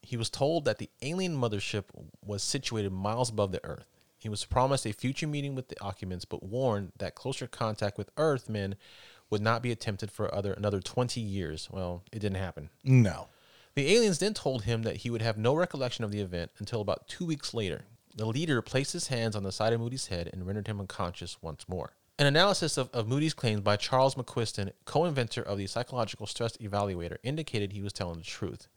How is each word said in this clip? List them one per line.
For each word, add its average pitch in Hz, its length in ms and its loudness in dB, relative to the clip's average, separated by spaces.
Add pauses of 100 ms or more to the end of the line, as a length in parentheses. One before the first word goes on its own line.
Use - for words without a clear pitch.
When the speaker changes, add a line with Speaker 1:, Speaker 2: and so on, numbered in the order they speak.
Speaker 1:
He - 140 -6
was 113 140 -2
told 151 360 2
that 107 120 2
the - 120 -8 (120)
alien 175 340 -2
mothership 107 480 0 (400)
was 101 200 -4
situated 107 480 0
miles 110 380 0
above 104 200 2
the 87 140 -4
Earth. - 220 -10 (300)
He - 120 -8
was 104 160 -4
promised 131 420 2
a 107 60 -2
future 135 340 -2
meeting 143 300 -2
with 127 120 -8
the - 140 -12
occupants, 95 420 -6
but - 200 -8
warned 104 540 0
that 90 180 -6
closer 127 320 -6
contact 107 500 -2
with - 180 -8
Earthmen 110 580 0 (560)
would 104 120 2
not 117 200 4
be 123 80 0
attempted 107 400 -4
for - 240 -2
other, 98 200 0
another 101 260 2
twenty 123 400 -2
years. 95 500 -4
Well, 90 400 -4
it 113 100 -8
didn't 98 180 0
happen. 90 320 -6 (120)
Speaker 2:
No. 123 460 6 (460)
Speaker 1:
The 143 200 6
aliens 214 240 6
then 208 140 2
told 131 300 0
him 113 220 2
that 98 120 0
he - 140 -4
would 117 100 -2
have 113 160 2
no 117 180 4
recollection 147 480 0
of 104 80 -2
the 104 100 0
event 90 380 -2
until 107 220 -2
about 101 260 -2
two - 200 -6
weeks 151 260 -4
later. 95 320 -2 (320)
The 113 80 -2
leader 127 380 2
placed - 320 0
his - 140 -4
hands 117 280 0
on 98 60 -2
the 95 100 -2
side 113 220 2
of 117 60 2
Moody's 123 260 -4
head 85 260 -4
and 90 140 -6
rendered 101 200 -4
him 104 140 -4
unconscious 90 640 -6
once 80 260 -10
more. 87 240 -6 (260)
An 143 80 6
analysis 165 520 4
of, 127 160 0
of 113 120 0
Moody's 147 280 2
claims 107 260 0
by 104 160 4
Charles 131 380 4
McQuiston, 110 580 -4 (140)
co-inventor 139 560 2
of 98 160 -2
the 98 80 -2
psychological 117 600 -4
stress - 300 -2
evaluator, 98 680 -2
indicated 120 500 -2
he 101 100 -6
was 101 100 -4
telling 87 260 -4
the 80 60 -10
truth. - 420 -8 (100)